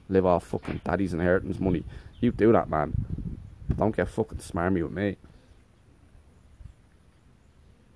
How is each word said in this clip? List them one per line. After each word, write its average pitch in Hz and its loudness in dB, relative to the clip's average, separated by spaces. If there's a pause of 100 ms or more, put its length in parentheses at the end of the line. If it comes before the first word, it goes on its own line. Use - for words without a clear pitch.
live 95 4
off 87 2
fucking - -6
daddy's 90 -2
inheritance 87 0
money, 90 0 (360)
you 120 2
do 110 4
that, - 2
man. 76 2 (640)
But - 0
don't 107 0
get 90 0
fucking - -4
smarmy 90 0
with 78 -4
me." 98 -2 (2750)